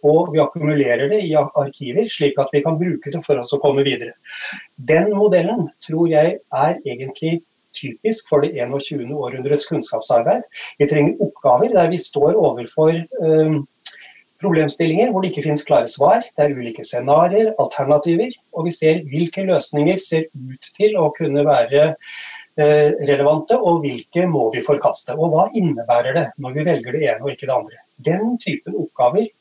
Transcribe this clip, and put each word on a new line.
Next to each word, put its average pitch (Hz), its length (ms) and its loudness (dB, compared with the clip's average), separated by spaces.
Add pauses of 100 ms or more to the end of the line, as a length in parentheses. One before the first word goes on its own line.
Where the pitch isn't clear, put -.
og 160 280 4
vi 156 100 4
akkumulerer 143 680 0
det 208 160 0
i 156 120 -2
ar-, 143 200 0
arkiver, 139 540 -2
slik 143 300 0
at - 120 -2
vi 143 120 2
kan 160 120 0
bruke 165 360 -4
det 165 120 -8
for 143 160 0
oss - 140 -4
å 139 60 -2
komme 139 260 2
videre. 123 260 -6 (640)
Den 156 420 0
modellen 185 500 2 (180)
tror 160 260 0
jeg 156 260 2
er 147 480 -2
egentlig 135 540 -4 (380)
typisk 214 520 -6
for 147 140 4
det - 180 -4
enogtjuende 131 540 -6
århundrets 139 540 -4
kunnskapsarbeid. 147 760 -2 (340)
Vi 143 100 2
trenger 151 360 2
oppgaver 160 500 2
der 170 160 4
vi 175 100 -4
står 156 360 0
overfor, 156 600 0
eh, 156 600 0 (800)
problemstillinger 165 720 0
hvor 185 100 0
det 185 100 -2
ikke 143 180 -6
finnes 147 180 -2
klare - 200 2
svar. 185 360 2 (120)
Det 147 100 2
er 143 100 0
ulike 120 280 -10
scenarier, 175 760 2
alternativer, 165 720 0 (220)
og 165 120 -4
vi 175 60 -2
ser 160 300 0 (100)
hvilke 170 360 -4
løsninger 165 520 0
ser 160 340 -4
ut 131 440 -16
til 214 180 2
å 156 200 2
kunne 143 300 0
være, 147 500 4 (640)
eh, 151 340 4 (160)
relevante, 147 480 2
og 170 280 2
hvilke 139 440 -2
må 127 260 0
vi 117 80 -4
forkaste. - 560 -2
Og 165 140 0
hva 170 240 2
innebærer 127 580 0
det 156 260 -2
når 131 140 -8
vi 151 100 -4
velger 139 280 -2
det 156 120 -2
ene 117 180 -2
og 139 100 -6
ikke - 160 -10
det 131 80 0
andre? 147 220 -6 (240)
Den 208 360 -2
typen - 380 -8
oppgaver 160 520 0 (140)